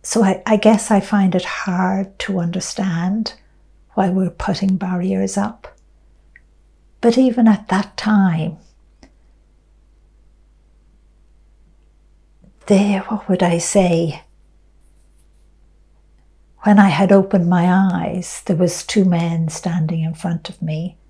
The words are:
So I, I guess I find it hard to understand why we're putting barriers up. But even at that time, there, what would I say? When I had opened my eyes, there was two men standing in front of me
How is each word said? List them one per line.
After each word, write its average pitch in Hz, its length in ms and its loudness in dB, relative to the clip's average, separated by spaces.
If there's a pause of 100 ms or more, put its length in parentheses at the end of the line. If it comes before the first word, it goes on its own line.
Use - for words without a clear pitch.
So - 200 0
I, 190 240 2
I 214 100 2
guess 214 360 2
I 202 80 4
find 190 340 0
it 180 100 -2
hard 190 760 -4
to 190 180 -4
understand 180 960 -4 (600)
why 190 140 0
we're 185 220 -2
putting 190 460 -2
barriers 185 600 -4
up. 208 400 -6 (1200)
But 233 180 4
even 240 300 4
at 208 220 2
that 190 260 -2
time, 170 640 0 (4000)
there, 202 420 2
what 214 200 -8
would 185 140 0
I 170 160 0
say? 170 640 0 (2250)
When 208 200 6
I 196 120 6
had 185 200 0
opened 190 400 2
my 175 180 2
eyes, 180 800 -2
there 190 80 0
was 175 300 -2
two 202 200 0
men 170 440 0
standing 165 560 -4
in 160 100 -6
front 170 340 -8
of - 140 -14
me 160 360 -8 (120)